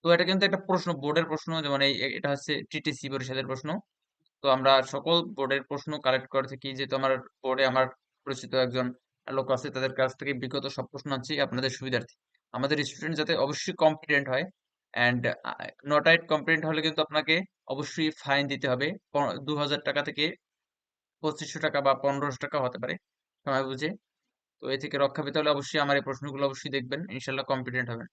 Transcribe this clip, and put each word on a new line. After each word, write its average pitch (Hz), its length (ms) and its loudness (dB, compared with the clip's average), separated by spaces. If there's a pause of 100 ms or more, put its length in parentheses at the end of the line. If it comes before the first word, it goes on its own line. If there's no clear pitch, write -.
তো 160 140 0
এটা 170 140 4
কিন্তু 190 180 4
একটা 190 220 2
প্রশ্ন, 175 200 2 (140)
বোর্ডের 151 280 2
প্রশ্ন, 156 200 -4 (140)
যেমন 139 220 0
এই, 139 60 4 (120)
এ-, 135 120 -4
এটা 143 160 -2
হচ্ছে 139 200 -2 (180)
টিটিসি 147 420 -4
পরিষদের 131 380 -4
প্রশ্ন। 131 180 -6 (720)
তো - 40 -6 (100)
আমরা 135 160 4 (220)
সকল 160 220 0 (220)
বোর্ডের 135 320 0
প্রশ্ন 147 220 -6 (140)
কালেক্ট 131 280 2
করে 131 180 2
থাকি, 135 260 -10
যেহেতু 135 220 -2
আমার 135 140 2 (300)
বোর্ডে 131 280 2
আমার 131 140 4 (380)
পরিচিত 131 280 -8 (140)
একজন 123 200 0 (520)
লোক 131 180 -2
আছে, 143 200 -6
তাদের 131 240 -2
কাছ 131 200 4
থেকে 139 140 -4 (100)
বিগত 135 220 -4 (100)
সব 131 160 -6
প্রশ্ন 143 260 -10
আনছি 127 160 -6 (120)
আপনাদের 127 320 -2
সুবিধার্থে। 123 380 -4 (420)
আমাদের 139 200 2 (100)
স্টুডেন্ট 156 320 -6
যাতে 156 140 0 (120)
অবশ্যই 147 380 -4
কম্পিটেন্ট 151 500 2
হয়, 143 120 0 (600)
and, 123 180 2 (260)
আহ, - 180 -8 (240)
not 147 200 4
yet 165 100 6 (100)
competent 156 380 2
হলে 156 160 0
কিন্তু 156 200 0
আপনাকে 151 300 0 (380)
অবশ্যই 151 360 -2 (140)
ফাইন 139 280 2
দিতে 135 200 -2
হবে, 131 160 0 (260)
প-, 139 220 2 (120)
দু 151 140 -2
হাজার 143 260 -2
টাকা 143 200 0
থেকে 147 180 0 (960)
পঁচিশশো 151 440 -4
টাকা 151 220 2
বা 135 60 6 (100)
পনেরোশো 139 420 0
টাকা 147 200 -4
হতে 123 180 -4
পারে - 100 -4 (500)
সময় 135 260 0
বুঝে। 139 200 -2 (680)
তো 127 140 -14
এ 135 100 -2
থেকে 147 200 -6
রক্ষা 139 220 0
পেতে 143 140 -2
হলে 151 160 4
অবশ্যই 139 300 -2
আমার 143 140 4
এই - 80 -2
প্রশ্নগুলো 139 420 -4
অবশ্যই 131 280 -6
দেখবেন, 135 240 -4 (140)
ইনশাল্লাহ 135 360 -4
কম্পিটেন্ট 123 400 -2
হবেন। 117 220 -8